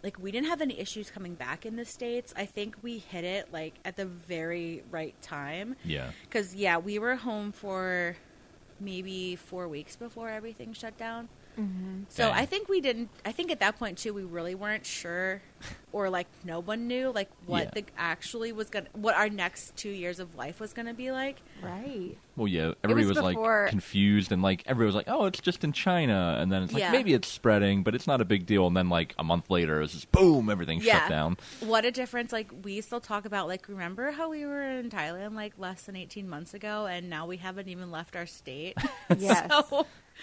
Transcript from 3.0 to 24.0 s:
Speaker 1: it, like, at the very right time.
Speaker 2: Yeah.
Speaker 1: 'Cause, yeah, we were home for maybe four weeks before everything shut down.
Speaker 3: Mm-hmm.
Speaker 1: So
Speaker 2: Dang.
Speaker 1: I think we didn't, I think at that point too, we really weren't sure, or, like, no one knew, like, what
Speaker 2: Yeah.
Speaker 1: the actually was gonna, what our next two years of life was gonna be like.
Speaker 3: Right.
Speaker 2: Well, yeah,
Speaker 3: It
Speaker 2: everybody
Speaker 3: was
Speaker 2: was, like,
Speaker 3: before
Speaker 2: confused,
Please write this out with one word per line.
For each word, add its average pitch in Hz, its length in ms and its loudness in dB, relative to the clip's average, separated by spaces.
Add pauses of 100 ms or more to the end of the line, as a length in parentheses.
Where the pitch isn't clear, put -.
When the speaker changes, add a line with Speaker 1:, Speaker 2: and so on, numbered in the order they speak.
Speaker 1:
it, 185 300 -4
like, 156 220 -8 (100)
at 185 100 -8
the 196 120 -6
very 170 840 -6
right 160 320 -6
time. 165 640 -8
Speaker 2:
Yeah. - 260 -6 (220)
Speaker 1:
'Cause, 190 240 -4
yeah, 185 220 2
we 208 200 -4
were 240 160 0
home 214 380 -6
for 185 640 -2 (640)
maybe 185 560 -6
four 180 320 -10
weeks 147 280 -12
before 226 320 -12
everything 220 440 -10
shut 220 260 -12
down. 233 300 -10 (320)
Speaker 3:
Mm-hmm. 190 480 -6
Speaker 1:
So 226 200 0
Speaker 2:
Dang. 196 60 2
Speaker 1:
I 262 120 2
think 392 240 -4
we 381 100 4
didn't, 240 300 -2 (160)
I 220 60 -4
think 349 180 -4
at 294 100 -2
that 208 180 2
point 190 200 -6
too, 214 160 -6
we 196 100 -6
really 175 300 -6
weren't 208 320 -4
sure, 185 560 -4 (500)
or, 202 160 0
like, 180 180 0 (180)
no 170 160 -6
one 220 280 -4
knew, 254 220 0
like, 202 180 -2 (160)
what 175 200 0
Speaker 2:
Yeah. - 60 -6 (120)
Speaker 1:
the - 20 -10 (140)
actually 226 540 -4
was 214 180 -6
gonna, 202 240 -4
what 214 200 2
our 208 140 6
next 190 480 -4
two 208 140 -8
years 180 280 -6
of 170 160 -12
life 147 260 -10
was 214 120 -10
gonna 233 220 -8
be 254 180 -6
like. 269 300 -4 (200)
Speaker 3:
Right. 190 540 -8 (200)
Speaker 2:
Well, 107 120 2
yeah, 82 220 2
Speaker 3:
It - 140 -4
Speaker 2:
everybody 113 220 6
Speaker 3:
was - 120 4
Speaker 2:
was, - 60 2
like, 185 120 2
Speaker 3:
before 220 320 4
Speaker 2:
confused, 202 640 4